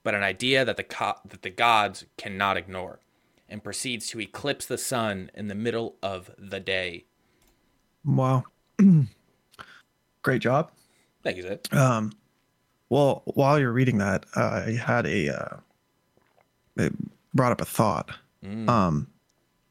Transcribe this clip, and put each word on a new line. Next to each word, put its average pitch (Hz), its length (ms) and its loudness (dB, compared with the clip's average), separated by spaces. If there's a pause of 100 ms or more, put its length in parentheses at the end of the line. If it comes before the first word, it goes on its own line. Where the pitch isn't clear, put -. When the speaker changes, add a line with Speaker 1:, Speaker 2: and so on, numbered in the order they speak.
Speaker 1:
but 110 100 0
an 101 80 0
idea 123 420 2
that 107 120 -2
the 98 80 -6
co-, - 340 -4 (100)
that - 140 -20
the 98 80 -10
gods 107 540 2 (120)
cannot 98 400 -2
ignore, 92 440 -10 (480)
and 104 160 -14
proceeds 113 440 -8
to 110 120 -10
eclipse - 440 -8
the 123 140 -6
sun 107 560 -4
in 104 140 -8
the 98 80 -8
middle 113 460 -4
of 95 360 -6
the 95 220 -10
day. 92 440 -4 (1000)
Speaker 2:
Wow. 131 400 2 (340)
<clears throat> 208 60 8 (1400)
Great 127 180 0
job. 139 300 2 (520)
Speaker 1:
Thank 95 140 -4
you, 90 60 -10
Zed. 95 300 -8
Speaker 2:
Um, 117 400 2 (760)
well, 135 380 2
while 139 320 4
you're 127 140 2
reading 123 260 2
that, 98 260 0 (120)
uh, 110 300 0
I 113 60 -2
had 120 340 0
a, 78 300 0
uh, - 200 -10 (1200)
it 87 160 0 (420)
brought 123 180 2
up - 80 -4
a 82 60 -4
thought. 95 440 0 (340)
Speaker 1:
Mm. 107 240 -8
Speaker 2:
Um, 90 380 2 (640)